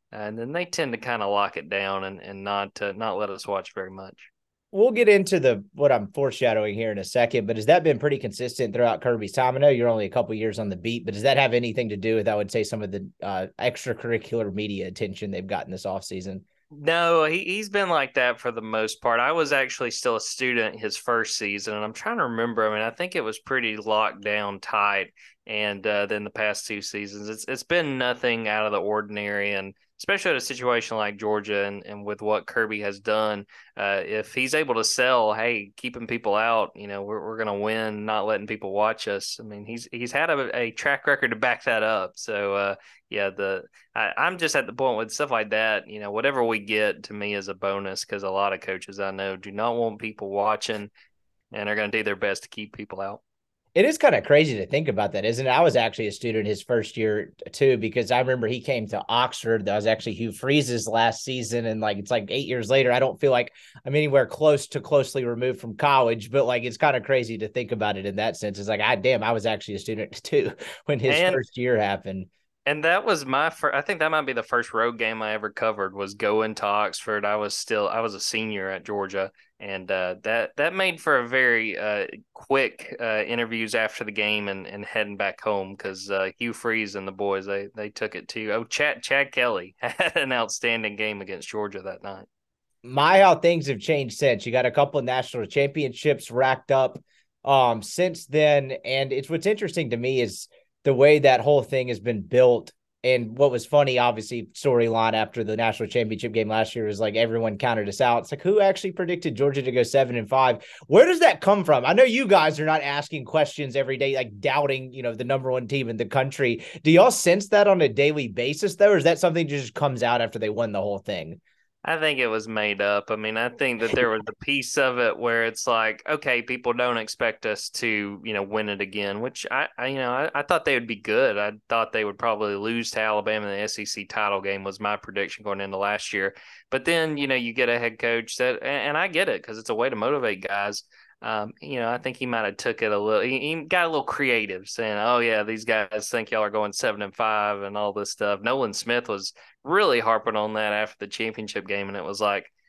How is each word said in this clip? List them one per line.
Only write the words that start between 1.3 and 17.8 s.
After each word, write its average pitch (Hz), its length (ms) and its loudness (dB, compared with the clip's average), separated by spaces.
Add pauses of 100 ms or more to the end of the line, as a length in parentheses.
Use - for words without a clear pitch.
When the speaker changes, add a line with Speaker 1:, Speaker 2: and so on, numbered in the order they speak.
Speaker 1:
it 78 120 -10
down 98 360 -2
and, 95 180 -10
and 98 220 -12
not, 101 360 -4
uh, 101 120 -4
not 104 260 -4
let 104 120 -4
us 95 180 -12
watch 98 260 -6
very 95 160 -10
much. 95 400 -18 (400)
Speaker 2:
We'll 214 200 4
get 220 180 4
into 196 320 6
the, 120 320 4
what 139 180 4
I'm 107 220 2
foreshadowing 110 640 0
here 110 180 -2
in 101 60 -6
a 95 60 -6
second, 117 420 2
but 113 100 -2
has 107 100 -4
that 160 180 6
been 143 140 4
pretty 143 200 0
consistent 117 560 -4
throughout 120 260 2
Kirby's 110 320 0
time? 127 240 2
I 135 40 -4
know 143 100 8
you're 120 180 4
only 110 160 2
a 95 60 -4
couple 117 240 0
years 107 240 -2
on 107 100 -4
the 92 80 -4
beat, 113 300 -6
but 107 80 -2
does 104 80 -6
that 135 160 4
have 131 160 4
anything 120 340 0
to 104 80 -6
do 110 200 0
with, 104 120 0
I 107 60 4
would 104 160 -2
say, 113 140 0
some 107 180 -6
of 98 100 -6
the, 95 160 -8 (140)
uh, 95 240 -4 (120)
extracurricular 117 920 -4
media 101 340 -4
attention 98 440 -8
they've 92 160 -8
gotten 92 260 -6
this 92 140 -10
offseason? 95 560 -8 (280)
Speaker 1:
No, 165 540 2
he, 165 200 0
he's 202 260 -6
been 196 180 0